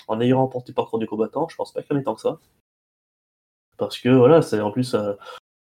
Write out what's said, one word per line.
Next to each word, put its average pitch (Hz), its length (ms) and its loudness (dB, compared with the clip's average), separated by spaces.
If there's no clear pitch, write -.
en 110 160 -6
ayant 127 160 2
remporté 131 320 -4
le - 60 -10
parcours 120 240 -4
du 110 60 -6
combattant. 110 440 -4
Je - 60 -20
pense - 160 -10
pas - 100 -8
qu'il - 120 -6
y 143 40 0
en - 20 -4
ait 131 40 -8
tant 110 100 -4
que - 80 -20
ça. 139 160 -4
Parce - 220 -8
que, 123 100 -2
voilà, 131 320 8
c'est, 107 200 -2
en 104 100 -4
plus, 123 240 -6
euh, 104 180 -2